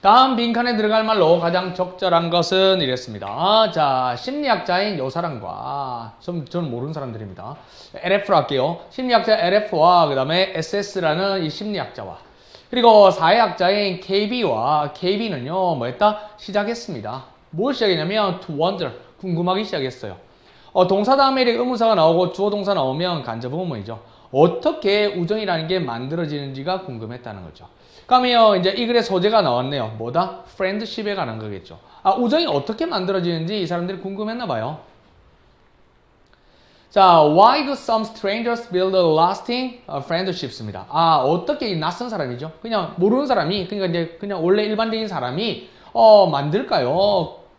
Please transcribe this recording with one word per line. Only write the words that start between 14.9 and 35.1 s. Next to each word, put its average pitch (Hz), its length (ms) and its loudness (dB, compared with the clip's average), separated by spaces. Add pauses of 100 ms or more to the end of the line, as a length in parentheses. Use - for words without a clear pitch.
케이비는요, 180 840 -2
뭐 120 100 -4
했다? 208 520 0
시작했습니다. 185 880 -6 (260)
뭘 226 220 -2
시작했냐면 190 680 0
to 160 140 -12
wonder, 165 380 -2 (260)
궁금하기 185 440 -2
시작했어요. 131 540 -8 (560)
어, 185 120 4
동사 202 300 2
다음에 269 260 2
이렇게 240 160 2
의문사가 233 380 0
나오고 170 380 2
주어 202 160 -2
동사 202 240 -2
나오면 156 500 -2
간접 120 300 -8
의문이죠. 117 460 -8 (320)
어떻게 202 760 2
우정이라는 180 600 -4
게 185 120 0
만들어지는지가 143 1000 -6
궁금했다는 113 640 -12
거죠. 80 220 -20 (380)
그러면 240 540 4
이제 185 120 2
이 233 140 -2
글의 233 180 2
소재가 202 380 2
나왔네요. 127 560 -2
뭐다? 147 460 -4 (140)
프렌드십에 208 580 -4
관한 120 240 -6
거겠죠. 98 400 -12 (240)
아, 190 80 2
우정이 247 340 2
어떻게 214 400 -2
만들어지는지 185 760 -4
이 170 60 -4
사람들이 175 320 -6
궁금했나 214 460 -8
봐요. 131 340 -6 (2000)